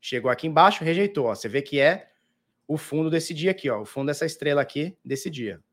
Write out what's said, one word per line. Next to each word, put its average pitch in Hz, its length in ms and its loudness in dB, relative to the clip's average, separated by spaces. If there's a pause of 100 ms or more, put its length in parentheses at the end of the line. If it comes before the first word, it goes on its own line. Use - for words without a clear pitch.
Chegou 123 280 -4
aqui 123 200 0
embaixo, 165 340 6
rejeitou, 165 440 0
ó. 110 80 0
Você 107 140 -8
vê 131 140 -2
que 143 160 -4
é 165 320 4 (560)
o 151 100 -2
fundo 156 320 -2
desse 160 240 -2
dia 170 200 0
aqui, 165 180 -4
ó. 107 100 -2
O 107 40 -8
fundo 135 240 -6
dessa 147 180 -2
estrela 143 340 0
aqui 147 440 -6
desse 135 260 -6
dia. 110 300 -8 (120)